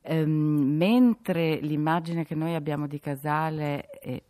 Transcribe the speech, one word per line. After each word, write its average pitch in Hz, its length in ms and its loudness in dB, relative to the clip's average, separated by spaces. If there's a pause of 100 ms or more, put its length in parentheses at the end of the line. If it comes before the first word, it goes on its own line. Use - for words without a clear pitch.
ehm, 156 300 0
mentre 160 1300 2
l'immagine 160 680 -2
che 165 100 -8
noi 160 200 -2
abbiamo 147 320 -4
di 143 120 -8
Casale 151 920 -4 (100)
e - 300 -8